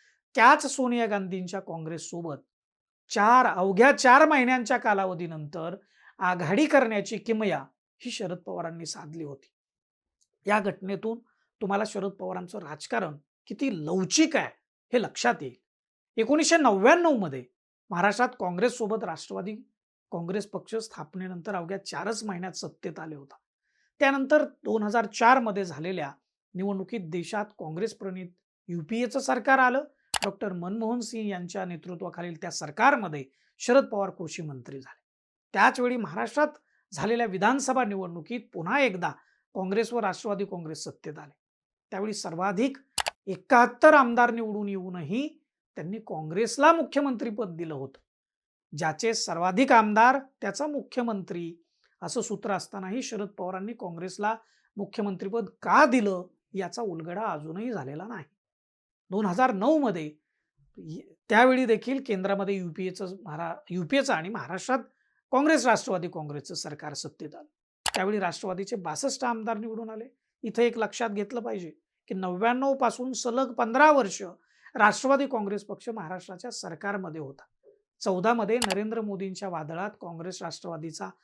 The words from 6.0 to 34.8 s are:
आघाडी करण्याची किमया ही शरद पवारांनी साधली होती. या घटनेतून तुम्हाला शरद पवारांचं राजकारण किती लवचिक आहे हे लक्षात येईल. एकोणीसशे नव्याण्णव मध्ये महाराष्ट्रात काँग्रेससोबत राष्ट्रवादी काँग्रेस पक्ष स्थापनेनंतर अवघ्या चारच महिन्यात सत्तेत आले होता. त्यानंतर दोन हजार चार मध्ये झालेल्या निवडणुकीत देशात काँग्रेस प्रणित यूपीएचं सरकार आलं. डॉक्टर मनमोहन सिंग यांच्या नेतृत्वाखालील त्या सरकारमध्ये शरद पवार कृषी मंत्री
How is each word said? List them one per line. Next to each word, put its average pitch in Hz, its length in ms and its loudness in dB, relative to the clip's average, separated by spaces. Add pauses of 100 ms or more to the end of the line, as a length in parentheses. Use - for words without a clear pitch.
आघाडी 180 480 2
करण्याची 226 520 4
किमया 208 460 -2 (340)
ही 247 120 -12
शरद 180 280 -6
पवारांनी 170 480 -8
साधली 160 380 -12
होती. 139 280 -14 (920)
या 208 140 4
घटनेतून 196 580 -4 (420)
तुम्हाला 202 260 0
शरद 202 240 -6
पवारांचं 185 480 -10
राजकारण 156 580 -6 (300)
किती 208 400 -6
लवचिक 190 500 2
आहे 147 140 -2 (420)
हे 240 100 4
लक्षात 226 380 0
येईल. 131 140 -10 (600)
एकोणीसशे 285 400 4
नव्याण्णव 285 600 6
मध्ये 139 280 -4 (460)
महाराष्ट्रात 202 380 2 (120)
काँग्रेससोबत 208 640 -2
राष्ट्रवादी 190 500 -8 (580)
काँग्रेस 180 340 -4
पक्ष 185 300 -10
स्थापनेनंतर 185 800 -10
अवघ्या 185 320 -8
चारच 208 380 -6
महिन्यात 185 280 -8
सत्तेत 165 460 -12
आले 160 160 -12
होता. 139 200 -18 (640)
त्यानंतर 277 440 4 (200)
दोन 214 180 0
हजार 214 240 0
चार 240 320 6
मध्ये 208 260 -2
झालेल्या 156 480 -6 (420)
निवडणुकीत 196 480 -4
देशात 175 420 -6 (140)
काँग्रेस 170 360 -6
प्रणित 185 340 -10 (400)
यूपीएचं 208 520 -4
सरकार 262 380 2
आलं. 262 260 4 (400)
डॉक्टर 196 280 -4
मनमोहन 220 480 -4
सिंग 220 280 -6
यांच्या 185 360 -6
नेतृत्वाखालील 175 800 -10
त्या 175 80 -10
सरकारमध्ये 165 760 0 (340)
शरद 254 260 6
पवार 196 260 -4
कृषी 170 320 -12
मंत्री 139 380 -12